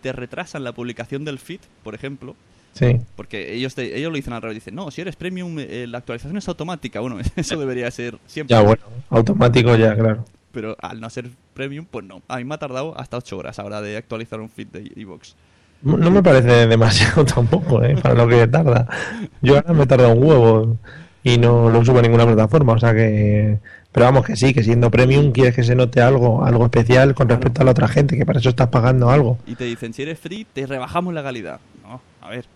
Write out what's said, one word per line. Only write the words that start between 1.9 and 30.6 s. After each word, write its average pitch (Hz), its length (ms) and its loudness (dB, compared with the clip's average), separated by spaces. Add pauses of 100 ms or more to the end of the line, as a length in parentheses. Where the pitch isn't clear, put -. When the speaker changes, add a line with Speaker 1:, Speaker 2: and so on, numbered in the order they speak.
Speaker 1:
ejemplo. 131 400 -16 (380)
Speaker 2:
Sí. 123 240 0 (180)
Speaker 1:
Porque 98 380 -14
ellos 127 220 -10
te, 123 220 -10
ellos 147 140 -8
lo 160 40 -10
dicen 139 180 -12
al 113 80 -14
revés, 113 140 -12
dicen, 110 200 -18
"No, 180 140 -14
si - 120 -16
eres 180 140 -14
premium, 180 440 -12
eh, 123 280 -12
la 120 120 -14
actualización 127 380 -14
es 196 100 -12
automática". 147 520 -12
Bueno, 120 180 -10 (100)
<laughs> - 80 -8
eso 170 240 -8
debería 123 320 -6
ser 120 340 -12
siempre. 147 300 -2
Speaker 2:
Ya, 110 80 6
bueno, 107 180 4 (300)
automático 120 640 2
ya, 110 200 4
claro. 110 300 -2 (260)
Speaker 1:
Pero 110 300 -12
al 92 180 -14
no 113 100 -14
ser 123 200 -14 (240)
premium, 139 360 -12
pues 113 160 -14
no. 92 220 -20
A 127 100 -10
mí 123 60 -10
me 139 120 -10
ha - 20 -14
tardado 139 420 -10
hasta 127 180 -12
ocho 110 200 -12
horas - 220 -14
ahora 104 220 -12
de 104 160 -10
actualizar 113 440 -12
un 110 80 -16
feed 107 180 -18
de - 280 -20
iVoox. 95 400 -20 (480)
Speaker 2:
No 165 280 0
me 196 120 4
parece 123 420 6
demasiado 113 600 2
<laughs> - 0 -
tampoco, 127 580 0
¿eh? 135 180 0
Para 127 140 2
lo 117 120 2
que 117 200 4
tarda. 123 400 0 (540)
Yo 131 160 4
ahora 170 160 0
me 151 100 4
he 135 40 0
tardado 123 260 6
un 120 100 4
huevo 113 540 4 (460)
y 123 140 2
no 117 320 4
lo 117 140 4
subo 123 160 4
a - 20 4
ninguna 117 240 4
plataforma, 117 480 2
o 110 60 2
sea 117 140 2
que, 107 680 0 (320)
pero 120 140 4
vamos 127 200 4
que 110 120 -4
sí, 131 160 0
que 123 100 0
siendo 117 260 2
premium 131 440 4
quieres 123 220 2
que 127 80 0
se 120 120 2
note 127 260 0
algo, 120 440 2
algo 120 200 2
especial 127 500 4
con 135 140 0
respecto 123 320 0
a - 40 4
la 127 60 4
otra - 180 2
gente, 143 280 0
que 127 80 0
para - 140 0
eso 120 100 2
estás 127 200 0
pagando 123 400 2
algo. 123 360 2
Speaker 1:
Y 120 100 -12
te 123 100 -10
dicen, 117 280 -10
"Si - 100 -12
eres 156 160 -10
free, 202 320 -14
te 135 140 -10